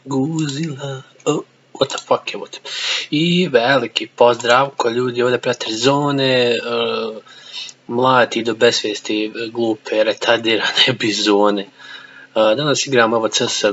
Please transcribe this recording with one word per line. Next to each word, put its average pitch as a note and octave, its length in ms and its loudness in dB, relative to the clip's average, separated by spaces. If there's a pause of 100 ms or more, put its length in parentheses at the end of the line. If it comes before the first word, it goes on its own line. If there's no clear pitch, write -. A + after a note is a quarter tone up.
guzila. C#3 960 -4 (240)
Oh, D#3 180 0 (300)
what - 160 -2
the - 80 -8 (100)
fuck - 260 -2
je G2+ 40 -10
ovo? - 100 -14 (640)
I F3 400 2
veliki A#2+ 560 2
pozdrav A#2+ 680 4
ko A#2+ 120 0
ljudi B2 320 -2
ovdje, B2 180 2
prijatelj A#2+ 340 -4
zone, C3 760 2
e, A#2 60 0 (1300)
mlati A#2+ 560 2
do A2+ 100 -2
besvijesti, G#2+ 800 0 (200)
glupe, A2+ 520 -2
retardirane A2+ 920 0
<laughs> - 40 -8
bizone. G#2 640 2
E, G2 60 -10 (680)
danas B2 520 0
igramo A#2 320 2
ovo A2 100 0
C A#2 200 -2
S - 260 -4